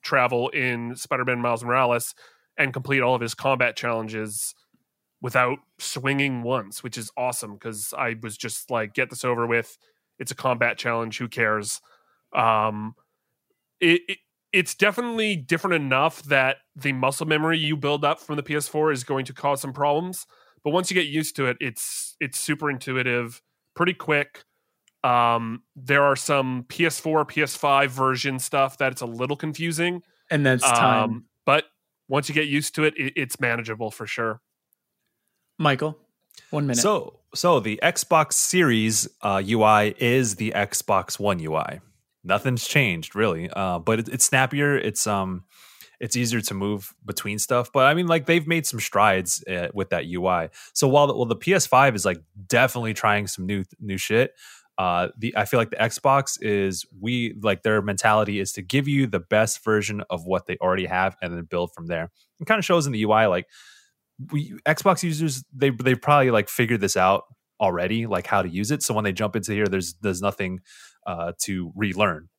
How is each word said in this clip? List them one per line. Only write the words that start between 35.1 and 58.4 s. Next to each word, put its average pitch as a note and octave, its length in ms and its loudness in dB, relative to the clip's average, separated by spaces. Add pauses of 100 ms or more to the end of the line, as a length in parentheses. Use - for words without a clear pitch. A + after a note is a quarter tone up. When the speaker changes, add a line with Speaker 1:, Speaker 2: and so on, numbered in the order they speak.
Speaker 2:
Michael, D3+ 360 0 (520)
one D3 180 -2
minute. C3+ 140 0
Speaker 3:
So, - 380 0 (140)
so E3+ 260 4
the G#2+ 220 -4
Xbox D#3+ 520 2
Series, A2+ 760 2 (140)
uh, G2 240 0
U G#2+ 180 2
I G#2+ 360 6
is B2 360 2
the G#2+ 160 -4
Xbox - 680 -2
One G2+ 200 0
U D#2 160 -4
I. D#2 240 -4 (440)
Nothing's A#2 440 0
changed, G2 480 0
really. F2+ 340 0
Uh, F#2 300 -2
but A2 200 0
it, G#2+ 100 -6
it's - 160 0
snappier. C#3+ 520 2
It's, - 300 -2
um, F#2+ 380 -2 (540)
it's A#2+ 160 -6
easier A#2+ 260 0
to G#2 120 -4
move G2 400 -4 (120)
between G#2 340 -6
stuff. B2 320 0
But, C3 140 4
I C#3+ 80 6
mean, F3 140 0
like, E3 180 2
they've E3 220 2
made E3 180 0
some A#2 140 -6
strides, G2 680 2
uh, F2 260 -4
with F#2+ 180 -4
that E2 160 -2
U F2+ 200 -2
I. E2+ 220 0 (240)
So - 140 2
while C#3+ 200 6
the, C#3 60 0
while B2 120 0
the A2+ 100 0
P - 180 0
S F3+ 120 2
five C#3 300 6
is, G2 100 -4
like, F2 140 0 (280)
definitely A#2+ 460 2
trying G#2 340 2
some F#2 180 -8
new, G2 180 -2 (160)
new G2 180 -6
shit, A2 360 2 (440)
uh, F2+ 400 0
the, A2+ 200 -4
I G2+ 80 2
feel - 140 2
like A2+ 100 0
the - 80 -8
Xbox C3+ 640 0
is, G2 440 0 (140)
we, A#2 420 -2
like, G#2 200 0
their G#2+ 200 2
mentality G#2 580 2
is F#2+ 140 -2